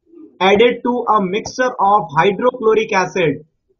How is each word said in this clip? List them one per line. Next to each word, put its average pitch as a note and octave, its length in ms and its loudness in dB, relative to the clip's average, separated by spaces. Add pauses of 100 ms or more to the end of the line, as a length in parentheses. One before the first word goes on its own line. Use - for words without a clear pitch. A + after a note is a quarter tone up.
(400)
added G3+ 440 4
to A#3+ 240 -2
a G#3 160 2
mixture G#3+ 540 -4
of G3 380 2
hydrochloric A3 760 0
acid E3+ 540 -2 (340)